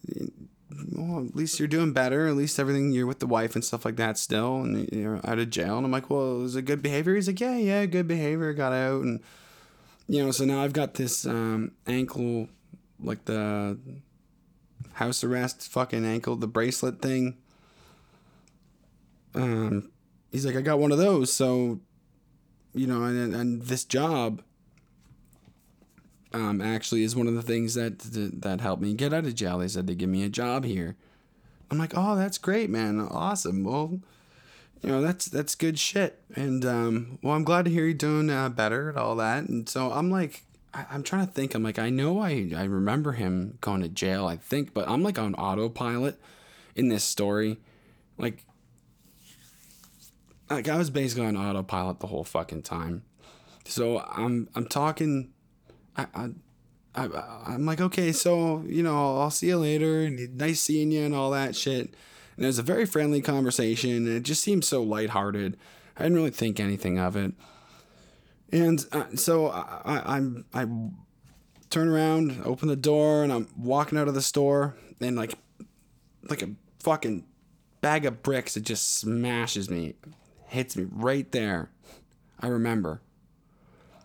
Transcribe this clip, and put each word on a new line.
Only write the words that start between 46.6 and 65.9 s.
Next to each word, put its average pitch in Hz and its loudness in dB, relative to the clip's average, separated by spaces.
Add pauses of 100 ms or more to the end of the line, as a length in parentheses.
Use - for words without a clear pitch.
in 123 2
this 104 2
story. 104 0 (600)
Like, - -6 (2000)
like, 143 -2
I 156 2
was 165 2
basically 127 0
on 107 0
autopilot 95 -2
the 92 -6
whole 90 -4
fucking 82 -4
time. 85 -6 (600)
So 117 -2
I'm, 117 -2
I'm 117 -2
talking, 147 0 (640)
I, 135 -4
I, 120 -6 (640)
I, 113 -8
I'm 123 -2
like, 160 0
"Okay, 180 2
so, 165 2
you 170 2
know, 143 2
I'll 147 2
see 175 0
you 180 4
later, 156 2
and 127 -4
nice 151 0
seeing 151 2
you," 151 2
and 147 0
all 135 0
that 135 0
shit. 131 -2 (400)
And - -2
it 131 4
was 127 2
a 117 -2
very 202 2
friendly 147 2
conversation, 127 2
and 117 0
it 117 0
just 147 -2
seemed 196 2
so 131 2
lighthearted. 104 -2 (400)